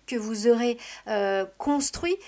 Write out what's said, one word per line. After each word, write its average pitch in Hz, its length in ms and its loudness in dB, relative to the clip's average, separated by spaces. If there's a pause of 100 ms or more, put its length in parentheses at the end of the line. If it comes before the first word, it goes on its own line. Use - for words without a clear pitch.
que - 80 -6
vous 220 320 -2
aurez, 240 320 4 (300)
euh, 196 360 0 (140)
construit. 285 580 0 (120)